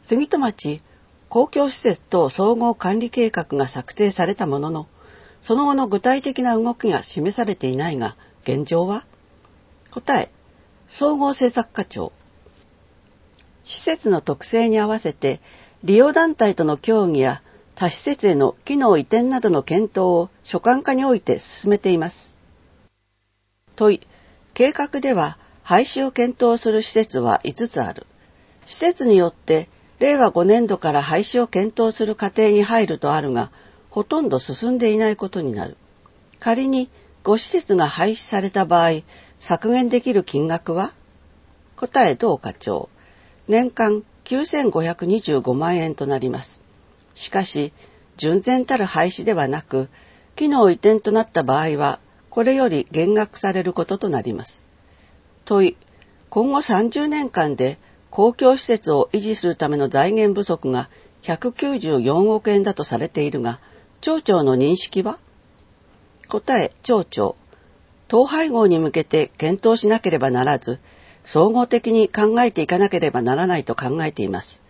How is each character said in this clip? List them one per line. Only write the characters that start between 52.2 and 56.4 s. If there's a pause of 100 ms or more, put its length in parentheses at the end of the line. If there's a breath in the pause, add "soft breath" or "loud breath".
こ
れ
よ
り
減
額
さ
れ
る
こ
と
と
な
り
ま
す。 (800 soft breath)
問
い。 (520 soft breath)
今